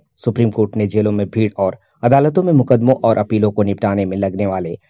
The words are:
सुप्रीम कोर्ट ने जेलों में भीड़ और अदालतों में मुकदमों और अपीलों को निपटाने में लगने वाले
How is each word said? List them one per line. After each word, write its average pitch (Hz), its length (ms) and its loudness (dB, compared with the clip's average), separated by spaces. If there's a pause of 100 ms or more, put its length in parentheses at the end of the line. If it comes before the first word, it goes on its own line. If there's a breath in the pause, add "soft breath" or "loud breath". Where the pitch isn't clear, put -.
(160)
सुप्रीम 117 360 -2
कोर्ट 107 260 -2
ने 104 100 0
जेलों 104 240 0
में 101 180 -4
भीड़ 110 280 -2
और 95 200 -2 (260)
अदालतों 143 400 2
में 180 100 0
मुकदमों 123 400 4 (100)
और 110 140 2
अपीलों 104 340 0
को 104 120 0
निपटाने 101 420 -2
में 92 120 -6
लगने 98 280 -4
वाले 92 300 -4 (140)